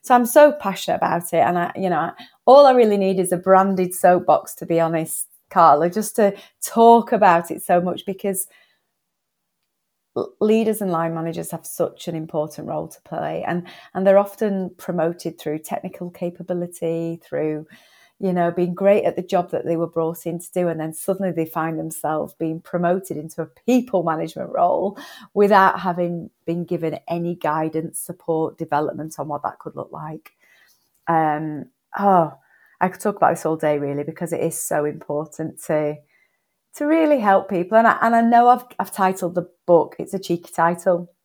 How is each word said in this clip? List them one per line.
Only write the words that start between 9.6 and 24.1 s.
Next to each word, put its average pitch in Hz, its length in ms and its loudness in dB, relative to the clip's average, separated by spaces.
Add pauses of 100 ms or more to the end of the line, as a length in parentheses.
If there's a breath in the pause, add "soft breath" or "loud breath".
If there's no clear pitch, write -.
l-, - 240 -6
leaders 214 420 0
and 190 80 -4
line 165 240 -2
managers 165 380 -8
have 165 140 -12
such - 420 -6
an 165 60 -8
important 156 540 -8
role 156 200 -8
to - 140 -20
play. 160 440 -8
And, 175 200 -6 (280 loud breath)
and 190 120 -2
they're 196 120 6
often 202 580 -2
promoted 170 640 -4
through 156 220 -6
technical 180 500 -10
capability, 175 1120 -6
through, 156 420 -6 (540 soft breath)
you 190 120 -2
know, 175 180 0
being 175 240 -2
great 196 300 2
at 165 100 0
the 180 80 -4
job 175 300 -2
that - 120 -4
they 165 120 -2
were 165 100 -2
brought 165 400 -6
in 170 140 -6
to - 120 -18
do. 180 140 -2
And 160 140 -4
then 160 120 -8
suddenly 190 380 -4
they 160 160 -2
find 160 320 -6
themselves 156 560 -6
being 160 260 -6
promoted 180 560 -4
into 160 260 -10
a 156 40 -6
people 240 560 0
management 165 500 -6